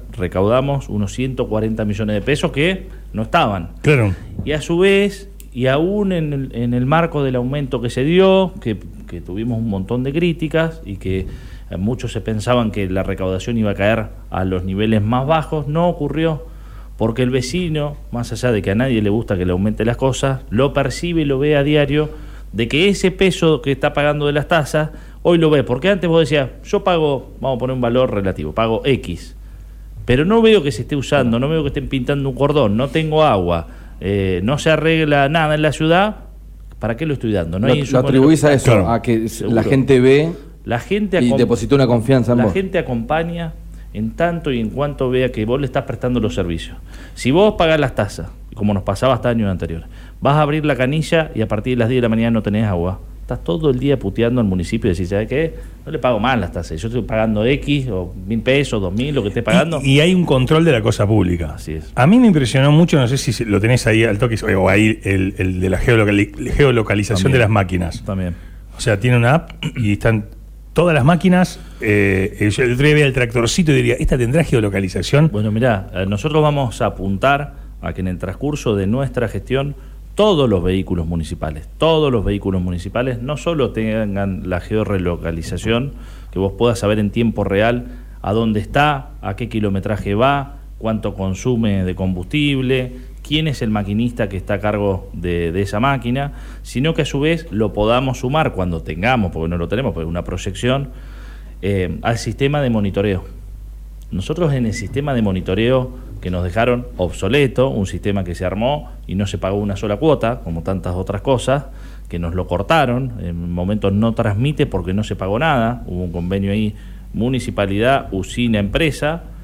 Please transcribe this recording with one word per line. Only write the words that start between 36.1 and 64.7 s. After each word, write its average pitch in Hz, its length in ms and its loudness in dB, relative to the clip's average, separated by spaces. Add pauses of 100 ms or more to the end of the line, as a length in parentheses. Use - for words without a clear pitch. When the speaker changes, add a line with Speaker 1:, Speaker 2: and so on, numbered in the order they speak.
Speaker 1:
¿para 113 180 -4
qué 160 100 -4
lo 147 80 -2
estoy 117 180 -2
dando? 87 260 -2
No 107 80 2
Speaker 3:
Lo, 131 60 6
Speaker 1:
hay 120 80 4
Speaker 3:
lo 143 60 -2
Speaker 1:
insumo, 127 160 2
no 139 60 0
Speaker 3:
atribuís 139 360 6
a 147 80 6
eso, 131 180 4
Speaker 2:
Claro. 101 200 6
Speaker 3:
a 113 120 0
que 113 220 0
s-, 110 220 -6
la 113 160 2
Speaker 1:
Seguro. 107 80 0
Speaker 3:
gente 135 300 6
ve 143 320 6 (320)
Speaker 1:
La 117 140 -2
gente 190 420 0
Speaker 3:
y 123 100 4
Speaker 1:
acom-, - 80 2
Speaker 3:
depositó 117 360 2
una 135 140 4
confianza 120 440 4
en 120 60 4
Speaker 1:
la 117 60 4
Speaker 3:
vos. 101 80 2
Speaker 1:
gente 190 260 -2
acompaña 160 760 -4 (400)
en 110 160 -4
tanto 165 420 -2
y 123 80 0
en 107 100 -2
cuanto 139 380 -2
vea 127 240 2
que 110 120 -2
vos 123 160 0
le 143 60 -2
estás 127 180 -2
prestando - 360 -2
los 107 140 0
servicios. 87 420 -4 (380)
Si - 160 -2
vos 202 260 4
pagás 160 240 4
las 135 140 0
tasas, 98 340 -4 (260)
como 104 200 0
nos 98 80 -2
pasaba 123 320 2
hasta 123 160 -2
años 113 200 0
anteriores, 82 360 -4 (340)
vas 139 140 4
a 151 80 4
abrir 151 240 0
la 147 100 2
canilla 151 580 0
y 110 80 0
a 104 60 -2
partir 110 280 -2
de 120 40 0
las 113 80 2
diez 127 100 2
de 120 40 2
la 120 60 2
mañana 113 240 2
no 110 100 2
tenés 107 240 0
agua, 92 320 -2 (220)
estás - 240 -8
todo 160 260 0
el 127 80 2
día 135 200 2
puteando 117 420 0
al 110 80 2
municipio 92 420 0
y 87 40 2
decís, 87 160 -4
"¿Sabe 98 180 0
qué? 160 260 -2 (320)
No 139 60 -10
le 156 60 -4
pago 123 200 2
más 120 220 2
las 90 120 -4
tasas, 82 280 -6
yo 110 80 -4
estoy 120 140 -2
pagando 110 420 0
X 139 460 0
o 90 220 -4 (140)
mil 110 140 -2
pesos, 127 420 2
dos 90 100 -4
mil, 131 220 -2
lo 127 80 0
que 101 60 0
esté 107 140 -4
pagando". 165 400 2
Speaker 2:
Y, 139 140 4
y 143 40 6
hay 175 140 4
un 180 100 4
control 151 400 4
de 165 80 4
la 113 100 2
cosa 110 240 2
pública. 87 480 2
Speaker 1:
Así - 200 -8
es. 78 200 -10
Speaker 2:
A 123 120 4
mí 208 120 8
me 254 80 8
impresionó 143 460 6
mucho, 165 260 6
no 127 80 4
sé 131 100 2
si 127 160 0
se, 117 120 -2
lo 104 160 2
tenés 117 260 4
ahí 113 180 4
al 104 140 2
toque, 113 180 2 (200)
o 95 120 4
ahí 107 360 4